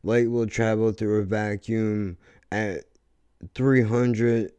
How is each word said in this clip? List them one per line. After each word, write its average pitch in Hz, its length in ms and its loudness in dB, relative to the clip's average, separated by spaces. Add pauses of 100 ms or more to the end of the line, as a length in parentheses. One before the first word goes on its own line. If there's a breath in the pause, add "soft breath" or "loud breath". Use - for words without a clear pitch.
Light 117 280 2
will 117 160 0
travel 110 460 0
through 107 260 0
a 104 60 -2
vacuum 107 880 -2 (340 soft breath)
at 101 360 -4 (680)
three 131 280 4
hundred 117 760 2